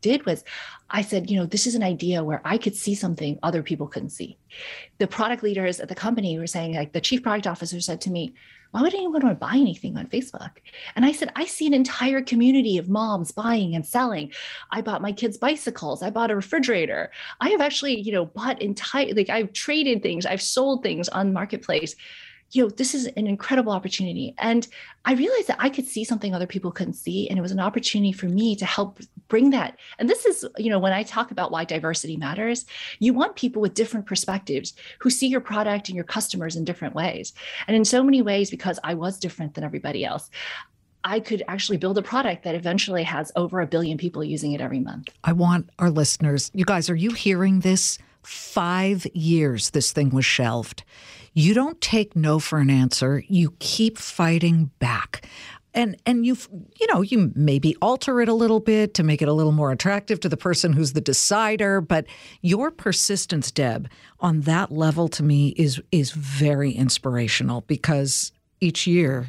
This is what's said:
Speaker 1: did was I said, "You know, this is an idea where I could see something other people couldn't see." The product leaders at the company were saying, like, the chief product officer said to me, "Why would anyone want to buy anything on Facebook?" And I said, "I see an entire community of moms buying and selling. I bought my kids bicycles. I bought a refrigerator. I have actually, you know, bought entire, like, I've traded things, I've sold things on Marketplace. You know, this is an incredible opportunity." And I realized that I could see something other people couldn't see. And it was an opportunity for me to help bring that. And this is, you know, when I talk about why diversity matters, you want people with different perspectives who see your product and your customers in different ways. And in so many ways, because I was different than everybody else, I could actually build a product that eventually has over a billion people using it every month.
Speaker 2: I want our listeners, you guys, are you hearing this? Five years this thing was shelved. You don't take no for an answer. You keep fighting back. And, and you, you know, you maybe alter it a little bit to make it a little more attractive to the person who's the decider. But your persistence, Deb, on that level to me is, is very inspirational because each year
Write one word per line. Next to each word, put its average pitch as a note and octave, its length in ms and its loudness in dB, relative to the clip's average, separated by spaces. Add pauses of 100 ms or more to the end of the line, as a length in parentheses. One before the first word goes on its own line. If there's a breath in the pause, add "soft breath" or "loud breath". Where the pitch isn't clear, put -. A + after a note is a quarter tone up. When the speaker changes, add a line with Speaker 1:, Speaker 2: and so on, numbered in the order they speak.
Speaker 1:
did C4+ 240 2
was E3 200 -2 (440 loud breath)
I G3+ 140 -2
said, F#3+ 280 -4
"You G3 60 2
know, F3 100 0
this G#3 200 -2
is A#3+ 80 -2
an A3+ 80 0
idea F3 420 -2
where D3+ 180 -4
I F3 140 0
could G#3+ 180 -4
see G3+ 200 -4
something D#3 480 -4
other E3+ 200 -2
people D3+ 240 -6
couldn't - 240 -10
see." - 280 -14 (600 loud breath)
The G3 80 0
product A3+ 360 -2
leaders F#3+ 380 -2
at - 80 -10
the F#3 60 -12
company G3 440 -2
were E3+ 80 -6
saying, E3 280 -6
like, D3 200 -6
the E3+ 60 -4
chief B3 220 0
product G#3 240 -2
officer F3 340 -6
said F3 220 -6
to F#3 80 -4
me, E3+ 240 -6 (360 soft breath)
"Why G#3+ 100 -4
would F4 140 2
anyone F4 260 -2
want B3+ 180 2
to - 80 -8
buy G#3 100 0
anything - 420 0
on E2 80 -8
Facebook?" - 460 -8 (420 loud breath)
And A#3+ 100 4
I C#4+ 60 8
said, D4 240 -2
"I D4 100 -4
see D#4 220 -4
an C#4+ 80 4
entire C4 480 2
community A#3+ 560 4
of E3+ 100 -4
moms G#3 440 -2
buying G#3+ 420 0
and D#3+ 100 -2
selling. G#3 480 -2 (380 loud breath)
I A3 100 -4
bought G#3 220 -4
my G3+ 100 -2
kids G#3 240 -4
bicycles. A3+ 680 -4
I G3 80 -4
bought A3 200 0
a G#3 60 0
refrigerator. G3 760 0 (300 loud breath)
I C#4+ 100 0
have G4+ 100 4
actually, C#4 400 0
you G#3 120 -6
know, F3 140 0
bought A#3+ 360 -6
entire, G#3 500 -2
like, G3+ 160 2
I've G3+ 240 -2
traded C#4 500 0
things, F3 220 -2
I've F#3+ 160 -2
sold C4 440 0
things F3 240 -4
on G3 240 0
Marketplace. E3+ 640 -4 (560 loud breath)
You B3+ 100 4
know, A3 80 4
this B3+ 240 -2
is B3+ 120 -4 (100)
an G#3+ 100 -2
incredible A3 460 0
opportunity." F#3 680 -4
And A#3 300 0 (360 loud breath)
I C4 100 4
realized G4+ 340 2
that - 100 -2
I C4 100 0
could C4+ 180 -4
see A3 180 -6
something G#3 280 -2
other F3+ 140 -2
people F#3 240 -6
couldn't - 240 -6
see. F#3 340 -6
And F#3+ 100 -2
it F3+ 40 0
was F#3 100 -4
an F#3+ 80 0
opportunity G3+ 520 0
for F#3+ 140 -8
me G#3 300 2
to G3 80 -6
help G3 360 -4 (280)
bring B3+ 220 6
that. A3+ 260 0 (220 loud breath)
And A#3 100 2
this - 160 2
is, - 200 2 (120)
you A3 140 -2
know, G3+ 80 4
when F#3+ 140 2
I G3 100 0
talk A3+ 300 -4
about F3+ 180 -4
why E3 140 -4
diversity D#3+ 520 -4
matters, G3 480 -4 (360 loud breath)
you A#3+ 120 4
want D#4+ 220 0
people A#3+ 260 -4
with G#3 140 0
different A3 320 -4
perspectives F#3 680 -4 (260 loud breath)
who B3+ 100 2
see C4+ 160 0
your C4 140 0
product G#3 480 -2
and F#3 80 -8
your E3+ 80 -4
customers F3 500 -6
in E3 100 -6
different F3 300 -6
ways. - 380 -4 (340 loud breath)
And G#3+ 100 4
in A3 80 6
so B3+ 200 4
many C4+ 180 6
ways, G3+ 280 2
because F3+ 340 -4
I E3 100 -4
was E3+ 240 -4
different D#3+ 360 -8
than D#3 100 -8
everybody D3 400 -6
else, - 260 -8 (720 loud breath)
I F#3+ 160 -2
could G#3+ 300 -4
actually F#3+ 300 -2
build F#3+ 200 -2
a F#3+ 40 2
product A#3 420 -2
that E3 100 -4
eventually F3 480 -2
has D3+ 320 -6
over F3 260 -2
a E3 60 -2
billion D#3+ 320 -2
people E3+ 240 -6
using D3+ 300 -4
it D3 80 -4
every C3 200 -4
month. - 280 -8 (160)
Speaker 2:
I E3 80 4
want F3 380 2 (100)
our F3 100 4
listeners, D3 640 0
you F#3 100 0
guys, F#3 240 2
are F3 80 0
you G3 140 0
hearing F#3+ 500 2
this? F#3 380 2 (240 soft breath)
Five F#3 920 -2
years D#3 560 2
this - 220 0
thing C#3+ 180 2
was C3 140 2
shelved. A#2 600 -2 (480 loud breath)
You D#3+ 200 6
don't C#4 280 2
take G#3+ 360 0
no D#3 220 4
for D#3 220 0
an C#3 100 6
answer. C3 580 4
You F3 300 4
keep A3 400 0
fighting E3 800 2
back. - 500 -4 (460 loud breath)
And, A#3 200 0 (120)
and A#3+ 180 2
you, B3 140 2 (420)
you A4+ 60 4
know, G3 160 4
you G3 320 4
maybe D3 480 4
alter B3 400 2
it A3+ 80 4
a A3+ 40 4
little A3+ 260 4
bit G#3+ 340 4
to F3 80 2
make D3+ 180 4
it D3+ 80 4
a D3+ 60 4
little D#3 180 4
more D3+ 180 4
attractive G3 500 0
to F3+ 100 0
the - 80 0
person F3 340 2
who's C#3 220 2
the D3 80 0
decider. G3+ 800 2
But D#3+ 240 0 (340 loud breath)
your G#3 300 2
persistence, F#3 800 -2
Deb, B2+ 400 -2 (280 loud breath)
on D#3+ 220 2
that D#3+ 320 2
level D#3 360 2
to - 140 -4
me C#3+ 260 6 (100)
is, C#3+ 220 2 (120)
is D3 200 2
very C#3+ 600 2
inspirational A#2+ 920 0
because C#3 680 0 (300)
each E3 240 0
year C3+ 420 2